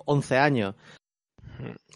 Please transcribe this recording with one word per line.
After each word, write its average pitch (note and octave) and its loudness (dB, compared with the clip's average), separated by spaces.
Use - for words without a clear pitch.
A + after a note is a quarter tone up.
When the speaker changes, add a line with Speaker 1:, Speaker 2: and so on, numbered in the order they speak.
Speaker 1:
once C#3 0
años, B2+ 2
Speaker 2:
Hmm. B2+ -12